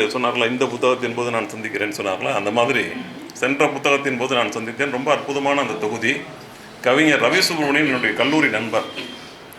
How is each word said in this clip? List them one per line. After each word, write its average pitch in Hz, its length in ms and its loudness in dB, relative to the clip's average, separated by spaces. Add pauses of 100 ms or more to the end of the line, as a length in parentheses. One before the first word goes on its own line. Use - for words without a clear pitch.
சொன்னார்ல, 120 400 0
"இந்த 127 180 2
புத்தகத்தின் 123 500 0
போது 120 160 0
நான் 110 200 -2
சந்திக்கிறேன்னு" 107 480 -4
சொன்னார்ல, 101 340 -2
அந்த 101 180 0
மாதிரி 120 320 2 (500)
சென்ற 139 340 2
புத்தகத்தின் 139 520 0
போது 131 160 0
நான் 113 160 2
சந்தித்தேன். 117 460 -4
ரொம்ப 139 140 0
அற்புதமான 139 500 0
அந்த 117 120 -2
தொகுதி. 110 420 0 (680)
கவிஞர் 135 420 4
ரவி 143 160 4
சுப்பிரமணியன் 151 480 2
என்னுடைய 120 280 0
கல்லூரி 143 340 2
நண்பர். 110 400 -2 (680)